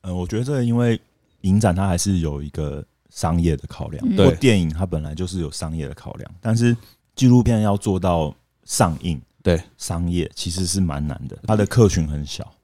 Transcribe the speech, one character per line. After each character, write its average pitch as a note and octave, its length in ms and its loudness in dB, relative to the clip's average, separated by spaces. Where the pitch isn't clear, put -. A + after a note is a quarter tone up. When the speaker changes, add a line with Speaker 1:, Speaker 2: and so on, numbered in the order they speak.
Speaker 1:
呃， F2+ 140 -8
我 F2+ 120 -4
觉 G#2+ 120 -4
得 A#2+ 60 -4
这 C3+ 180 -2
因 A#2 140 0
为 A#2+ 220 0
影 G2 180 4
展 G2 140 4
它 F#2+ 120 0
还 F2 100 0
是 F#2 240 0
有 D2 220 -4
一 D2 60 -10
个 D2 340 -6
商 E2+ 300 0
业 E2 140 2
的 C2+ 140 -8
考 - 200 -12
量， - 200 -12
Speaker 2:
嗯。 F#3+ 80 0
对。 F#2+ 100 6
Speaker 1:
或 E2+ 100 6
电 A2 220 4
影 E2 120 2
它 E2+ 160 -4
本 E2 160 -4
来 D#2 120 -10
就 F2+ 120 -6
是 F#2 140 -6
有 D2+ 100 -6
商 D#2+ 260 -8
业 D2 100 -6
的 C2+ 60 -10
考 - 220 -16
量， - 160 -16
但 A2+ 160 0
是 A#2+ 180 4
纪 C3 140 4
录 B2 140 8
片 A2+ 180 2
要 G2+ 160 2
做 F#2+ 240 -2
到 E2 340 0
上 E2+ 380 0
映， D#2+ 180 -4
Speaker 2:
对。 E2 200 2
Speaker 1:
商 E2+ 340 -4
业 F2 240 -2
其 - 160 -8
实 F2+ 160 -4
是 F#2 140 -2
蛮 D2+ 260 -2
难 D2 220 -8
的， - 180 -16
它 A2 80 2
的 G2+ 120 2
客 A#2 200 6
群 F2 220 2
很 D2 160 -6
小 - 260 -12